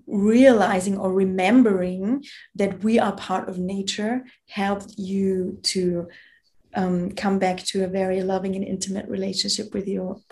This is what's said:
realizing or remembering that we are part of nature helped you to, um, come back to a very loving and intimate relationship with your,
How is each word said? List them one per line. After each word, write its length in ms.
realizing 920
or 120
remembering 1120
that 300
we 140
are 180
part 320
of 100
nature 680
helped 520
you 640
to, 440
um, 380
come 260
back 200
to 240
a 60
very 340
loving 320
and 100
intimate 440
relationship 640
with 160
your, 320